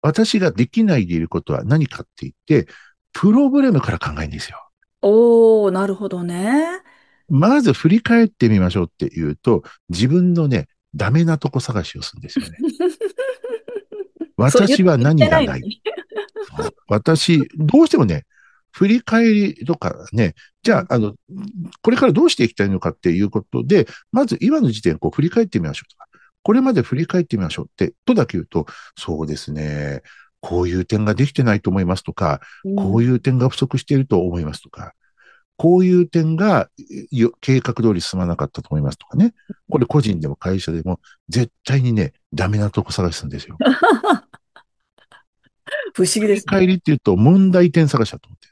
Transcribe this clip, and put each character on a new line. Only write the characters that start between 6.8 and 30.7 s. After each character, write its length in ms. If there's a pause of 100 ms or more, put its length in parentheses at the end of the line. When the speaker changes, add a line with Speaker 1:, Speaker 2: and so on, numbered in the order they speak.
Speaker 1:
ま 320
ず 120
振 160
り 120
返 240
っ 20
て 220
み 100
ま 100
し 80
ょ 60
う 80
っ 40
て 140
言 200
う 60
と、 280 (260)
自 180
分 260
の 140
ね、 200 (260)
ダ 160
メ 140
な 140
と 120
こ 100
探 240
し 140
を 40
す 120
る 60
ん 20
で 80
す 100
よ 80
ね。 120
Speaker 2:
<laughs> 1800
Speaker 1:
私 460
は 140
何 300
が 140
な 0
い？ 60
Speaker 2:
そ 60
う 40
言 0
っ 0
て 0
な 0
い 40
の 60
に。 140 (760)
Speaker 1:
そ 100
う。 80 (120)
私、 680
ど 260
う 60
し 20
て 80
も 80
ね、 200 (460)
振 160
り 140
返 320
り 220 (100)
と 100
か 380
ね、 200 (300)
じ 80
ゃ 80
あ、 20
Speaker 2:
う 20
ん。 60
Speaker 1:
あ 100
の、 160 (680)
こ 100
れ 60
か 100
ら 60
ど 100
う 60
し 60
て 80
い 60
き 60
た 100
い 40
の 100
か 100
っ 40
て 180
い 100
う 80
こ 120
と 220
で、 240 (240)
ま 140
ず 160
今 200
の 100
時 120
点、 140
こ 120
う 20
振 120
り 60
返 160
っ 20
て 120
み 80
ま 60
し 80
ょ 60
う 40
と 60
か、 100 (340)
こ 120
れ 80
ま 120
で 80
振 160
り 100
返 140
っ 40
て 120
み 60
ま 60
し 80
ょ 60
う 80
っ 40
て、 180 (120)
と 80
だ 120
け 120
言 60
う 20
と、 200 (320)
そ 240
う 60
で 100
す 140
ね、 500 (400)
こ 220
う 40
い 80